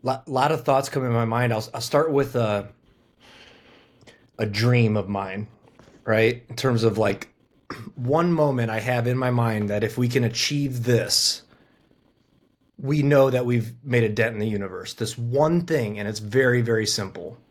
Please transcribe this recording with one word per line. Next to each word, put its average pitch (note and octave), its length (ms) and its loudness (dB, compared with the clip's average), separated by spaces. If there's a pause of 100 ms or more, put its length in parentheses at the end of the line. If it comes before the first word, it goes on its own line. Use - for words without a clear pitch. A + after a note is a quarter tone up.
Lo-, B2+ 240 -4
lot C3+ 240 0
of D#3 140 -4
thoughts C3+ 240 2
come C3+ 160 -4
in B2 80 -2
my A#2 120 2
mind. A#2 280 0
I'll, A2 120 -2 (100)
I'll A#2+ 60 -8
start D#3+ 300 0
with C#3 240 0
a, G#2+ 340 0 (1700)
a A2+ 80 0
dream A2 500 2
of G2 120 -2
mine, G2 380 -6 (580)
right? A2 440 2
In - 80 -14
terms A#2+ 260 0
of, A2 160 2
like, G2+ 340 -2 (300)
<clears throat> - 320 -16
one D3+ 380 0
moment C3+ 380 2
I A2 100 -2
have A#2+ 260 -2
in B2+ 100 0
my B2+ 140 0
mind A2+ 400 0
that G#2 140 0
if G#2+ 120 -4
we B2 120 0
can B2 160 0
achieve B2+ 580 -2
this, A2+ 600 0 (1400)
we C#3+ 260 0
know C#3 260 6
that B2 160 0
we've A#2+ 260 0 (120)
made B2 180 2
a A2 60 2
dent A2 240 0
in G#2+ 80 -8
the G#2+ 80 -2
universe. G2 460 -6
This - 220 -6
one D3+ 500 0
thing, A2+ 340 -2
and G#2 80 -4
it's G#2+ 100 -6
very, B2 440 2
very A2 240 0
simple. F#2+ 520 -6 (120)